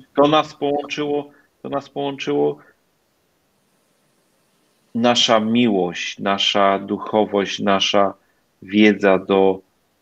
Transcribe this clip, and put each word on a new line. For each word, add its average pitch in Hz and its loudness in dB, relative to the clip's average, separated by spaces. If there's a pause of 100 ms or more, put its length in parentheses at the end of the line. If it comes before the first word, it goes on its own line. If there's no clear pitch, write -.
(160)
to 143 4
nas 151 0
połączyło, 147 -6 (320)
to 131 -12
nas 139 -8
połączyło 143 -4 (2250)
nasza 120 2
miłość, 107 -2
nasza 98 0
duchowość, 101 -2
nasza 101 0 (480)
wiedza 101 4
do 95 2 (420)